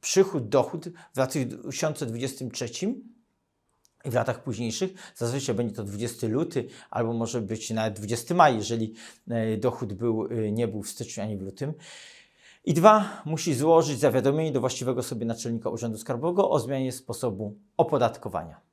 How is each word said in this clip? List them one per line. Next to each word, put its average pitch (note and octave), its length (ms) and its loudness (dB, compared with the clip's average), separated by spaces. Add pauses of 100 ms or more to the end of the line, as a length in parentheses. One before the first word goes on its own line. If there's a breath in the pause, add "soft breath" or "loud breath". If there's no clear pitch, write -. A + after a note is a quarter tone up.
przychód, F3+ 480 2
dochód C#3 400 2
w - 260 -20
dwa C3 120 2
tysiące C3+ 800 -4
dwudziestym A#2+ 440 -6
trzecim - 680 -6 (840)
i C#3 60 -4
w A2 40 -2
latach A#2+ 280 0
późniejszych. A#2 720 -4
Zazwyczaj B2 400 -2
będzie A2 200 -2
to G#2+ 100 -6
dwudziesty G#2+ 440 -4
luty B2+ 380 -2 (240 loud breath)
albo A#2 220 0
może A#2 280 -2
być A2 300 -6
nawet A2 240 0
dwudziesty G#2+ 400 -4
maj, D3+ 220 8
jeżeli, A2 380 -2 (340 loud breath)
e, A2 280 0
dochód A#2 360 -2
był, A2 340 0
e, A2 260 -2
nie A2 160 0
był G2+ 140 -6
w - 60 -10
styczniu - 340 -8
ani G#2+ 140 -4
w F#2+ 60 -8
lutym. C3+ 320 -8 (920 loud breath)
I - 100 2
dwa, G#3 500 6
musi D#3 300 0
złożyć D3 440 6
zawiadomienie C#3 540 4
do C3 80 2
właściwego B2 420 -2
sobie A#2 240 -4
naczelnika A2+ 440 -4
Urzędu A2+ 280 -4
Skarbowego E3 520 0
o D#3 80 4
zmianie C3 340 -2
sposobu G#2 640 -6 (200)
opodatkowania. G#2+ 840 0 (120)